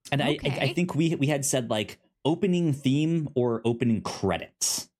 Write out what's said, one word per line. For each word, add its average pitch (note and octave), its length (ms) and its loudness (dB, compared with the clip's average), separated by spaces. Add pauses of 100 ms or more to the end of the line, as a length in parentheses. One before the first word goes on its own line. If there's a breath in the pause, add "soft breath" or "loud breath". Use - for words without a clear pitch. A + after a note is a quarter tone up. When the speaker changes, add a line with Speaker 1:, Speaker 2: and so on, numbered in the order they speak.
(120)
Speaker 1:
And C#3+ 100 2
I, C3+ 60 2
I, - 20 2
I D3 180 0
Speaker 2:
Okay. C3+ 260 0
Speaker 1:
think F3 220 0
we, E3 200 2
we C#3 120 0
had C#3+ 180 0
said, B2 240 0
like, G#2+ 300 -2 (260)
opening E3+ 480 2
theme D3 640 0
or A#2+ 300 0
opening A#2 360 2
credits. - 880 -4 (100)